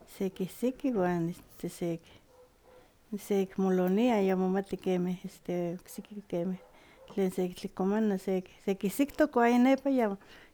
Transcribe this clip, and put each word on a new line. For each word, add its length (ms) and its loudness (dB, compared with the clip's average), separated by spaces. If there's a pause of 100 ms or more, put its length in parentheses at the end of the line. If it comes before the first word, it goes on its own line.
(160)
Sekihsiki 800 -4
uan, 340 0
este, 400 -12
sek-, 480 -8 (1120)
sekmolonia, 1000 2
ya 100 2
momati 400 0
quemeh, 480 -2
este, 540 -6
oksiki 480 -16
quemeh 320 -4 (560)
tlen 160 2
sektlikomana, 880 -2
sek-, 320 -4 (160)
sekihsiktok 720 0
uan 160 6
ya 160 6
nepa 200 2
ya, 200 2 (440)